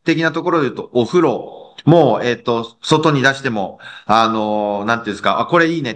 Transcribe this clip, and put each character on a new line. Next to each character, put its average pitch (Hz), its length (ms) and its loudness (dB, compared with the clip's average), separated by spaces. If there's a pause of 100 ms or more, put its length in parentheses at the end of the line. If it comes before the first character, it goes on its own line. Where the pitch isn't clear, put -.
的 160 200 0
な 160 80 0
と 160 120 -6
こ 175 80 -2
ろ 165 100 0
で 131 80 -2
言 107 40 -14
う - 20 -14
と、 - 180 -12
お 120 120 2
風 175 160 0
呂 - 600 -4
も、 139 400 6
え 120 100 0
っ 110 40 -6
と、 117 440 -4
外 156 300 2
に 139 100 0
出 131 120 2
し 135 100 -10
て 135 60 -2
も、 101 300 -6 (260)
あ 113 220 4
の、 107 580 -2
な 117 120 0
ん - 20 -6
て 110 100 -8
い - 20 -4
う - 20 -4
ん - 20 -6
で - 20 -14
す - 40 -14
か、 98 200 0
「あ、 120 40 -2
こ 170 140 2
れ 165 100 2
い 165 100 -4
い - 20 -6
ね」 123 100 -6
っ 104 40 -8